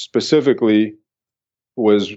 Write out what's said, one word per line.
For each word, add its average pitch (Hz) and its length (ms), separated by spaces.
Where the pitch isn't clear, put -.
specifically 113 880
was, 104 420